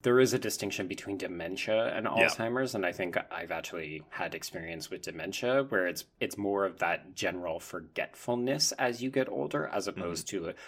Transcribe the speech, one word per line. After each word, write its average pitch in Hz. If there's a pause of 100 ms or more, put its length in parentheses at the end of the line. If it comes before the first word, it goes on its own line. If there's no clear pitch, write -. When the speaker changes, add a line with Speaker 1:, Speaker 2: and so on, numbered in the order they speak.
Speaker 1:
there 123
is 127
a 107
distinction 101
between 95
dementia 92
and 110
Speaker 2:
Yeah. 113
Speaker 1:
Alzheimer's, 120
and 98
I 87
think 90 (160)
I've 85
actually 80
had 85
experience 82
with 87
dementia 101
where 92
it's, - (140)
it's -
more 98
of 87
that 85
general 87
forgetfulness 120
as 120
you 131
get 131
older, -
as 98
Speaker 2:
Mm-hmm. 92
Speaker 1:
opposed 87
to, 85 (140)